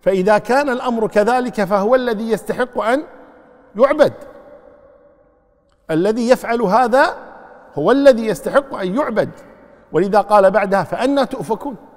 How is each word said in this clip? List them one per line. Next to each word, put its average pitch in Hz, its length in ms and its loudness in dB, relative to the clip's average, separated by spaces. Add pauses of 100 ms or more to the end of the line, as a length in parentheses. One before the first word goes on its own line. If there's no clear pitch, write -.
فإذا 196 360 2
كان 262 320 0
الأمر 240 380 -4
كذلك 226 560 0
فهو 202 320 0
الذي 226 360 -2
يستحق 208 480 -6
أن 240 240 -2 (720)
يعبد، 262 380 2 (1800)
الذي 220 380 0
يفعل 233 320 0
هذا 247 540 2 (600)
هو 156 160 0
الذي 262 340 4
يستحق 220 500 -2
أن 185 200 -6
يعبد. 226 340 -2 (600)
ولذا 190 300 2
قال 196 300 4
بعدها: 196 320 0
"فأنى 262 420 -2
تؤفكون؟" 220 500 -8 (220)